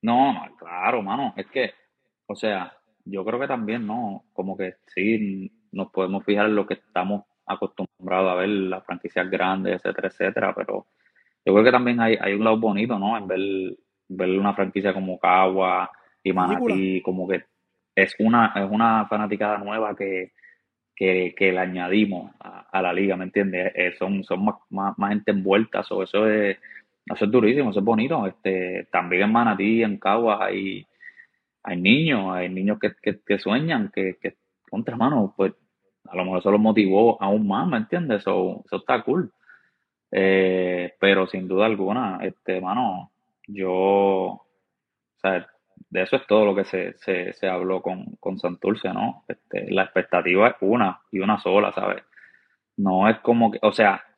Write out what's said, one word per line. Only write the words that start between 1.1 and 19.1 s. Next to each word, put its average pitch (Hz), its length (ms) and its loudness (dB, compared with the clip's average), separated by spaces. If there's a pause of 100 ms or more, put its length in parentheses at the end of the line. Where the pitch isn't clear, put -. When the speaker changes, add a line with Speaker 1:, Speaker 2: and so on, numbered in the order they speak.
Speaker 1:
Es 98 120 -10
que, 127 240 -4 (560)
o 101 80 -8
sea, 95 380 -4 (320)
yo 95 200 -8
creo 113 140 -4
que 139 80 -4
también, 117 380 -4
¿no? 104 480 -8
Como 92 240 -6
que 92 180 -6 (120)
sí, 98 640 -2 (200)
nos 95 200 -8
podemos 95 320 -4
fijar 104 240 0
en 107 80 0
lo 101 120 0
que 101 80 -4
estamos 98 480 -6 (220)
acostumbrados 92 840 -4
a 90 40 0
ver, 92 140 0
las 95 360 -2
franquicias 90 440 -6
grandes, 92 460 -2
etcétera, 95 340 -4
etcétera, 95 460 -2
pero 101 320 -8 (580)
yo 95 80 4
creo 107 100 8
que 123 80 8
también 120 280 2
hay, 113 220 4
hay 98 120 0
un 101 100 -2
lado 110 160 4
bonito, 110 400 -2
¿no? 107 180 -2
En 101 100 -10
ver, 95 120 -2 (720)
ver 92 200 -2 (100)
una 101 140 2
franquicia 95 400 -2
como 95 260 -6
Cagua 92 680 2 (340)
y 95 80 0
Speaker 2:
Ridícula. 92 160 2
Speaker 1:
Manatí, 95 540 0
como 92 260 -6
que 92 180 -4 (500)
es 95 240 2
una, 113 360 4
es 98 140 -2
una 110 380 2
fanaticada 107 500 0